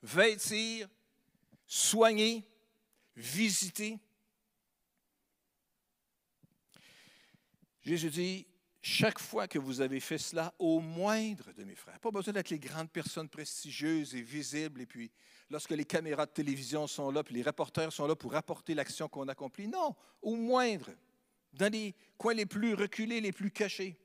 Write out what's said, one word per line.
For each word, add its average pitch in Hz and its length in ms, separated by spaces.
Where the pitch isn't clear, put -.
vêtir, 214 840
soigner, 220 800
visiter. 196 840
Jésus 160 280
dit, 180 380
chaque - 300
fois 214 300
que - 100
vous 135 240
avez 135 180
fait 151 200
cela 165 400
au 165 200
moindre 196 760
de 104 100
mes 98 100
frères, - 260
pas 226 120
besoin 214 220
d'être 196 180
les 160 80
grandes 156 320
personnes 160 360
prestigieuses 147 840
et 123 80
visibles, 143 580
et 123 60
puis 117 260
lorsque 151 220
les 151 140
caméras 156 420
de - 40
télévision 143 540
sont 143 240
là, 147 140
puis 135 100
les 120 80
reporters 156 500
sont 147 140
là 156 100
pour 123 180
rapporter 156 420
l'action 147 340
qu'on 135 180
accomplit. 135 400
Non, 302 280
au 220 140
moindre, 233 560
dans 190 220
les 214 220
coins 226 160
les 214 100
plus 214 300
reculés, 220 460
les 202 100
plus 190 180
cachés. 190 560